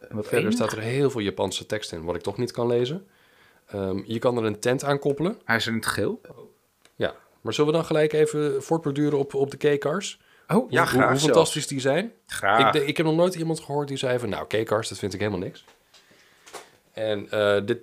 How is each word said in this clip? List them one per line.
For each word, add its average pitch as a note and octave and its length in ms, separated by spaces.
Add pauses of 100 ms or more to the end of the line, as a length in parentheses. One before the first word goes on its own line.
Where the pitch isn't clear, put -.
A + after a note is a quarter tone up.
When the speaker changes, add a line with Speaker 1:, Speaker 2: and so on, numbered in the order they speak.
(100)
Speaker 1:
Wat G#2+ 160
Speaker 2:
Verder A#2+ 180
Speaker 1:
enig. G#3+ 80
Speaker 2:
staat A#3+ 200
er A2 60
heel B2 320
veel A#2+ 100
Japanse G2 460
tekst - 260
in, E2 120
wat F2 100
ik E2+ 80
toch G2 160
niet B2 140
kan A#2+ 140
lezen. B2 400 (600)
Ehm, G2 380
je A2+ 140
kan B2 200
er A2 60
een G#2 160
tent B2+ 240
aan C#3 140
koppelen. D3 460
Speaker 1:
Hij A2+ 120
is A2 100
in A2+ 80
het A2 120
geel. D3 340 (760)
Speaker 2:
Ja, - 180 (260)
maar A2 140
zullen D3 160
we E3 60
dan D#3+ 100
gelijk D3+ 260
even D3+ 500
voortborduren D3 560
op, C#3 160
op C#3 160 (100)
de D3 160
K-cars? D#3 440 (280)
Speaker 1:
Oh, - 0
ja, D#3+ 60
Speaker 2:
Hoe, C4 140
hoe, F3 180
Speaker 1:
graag - 60
Speaker 2:
hoe B2 140
Speaker 1:
zelfs. C#3 180
Speaker 2:
fantastisch D3+ 420
die C#3 140
zijn? D3+ 320 (140)
Speaker 1:
Graag. A2 400
Speaker 2:
Ik G#2 60
de-, C#3+ 140
ik D3 100
heb D#3+ 100
nog D#3 100
nooit F3+ 180
iemand D#3+ 260
gehoord C#3+ 280
die C3+ 80
zei B2+ 220
van, A2+ 100
"Nou, D#2 180
K-cars, A2 420
dat G#2 100
vind F#2+ 160
ik F#2+ 60
helemaal G2+ 200
niks." B2+ 240 (1300)
En, G#2+ 380
eh, G#2 340
dit, A#2 180